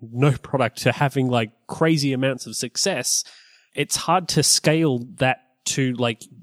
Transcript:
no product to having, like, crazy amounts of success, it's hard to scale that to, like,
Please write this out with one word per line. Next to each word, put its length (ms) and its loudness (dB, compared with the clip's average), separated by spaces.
no 300 2
product 520 -2
to 100 4
having, 360 0
like, 220 0
crazy 460 2
amounts 340 -2
of 80 -12
success, 680 -2
it's 200 -2
hard 340 0
to 140 2
scale 600 2
that 240 0
to, 280 -2
like, 300 -2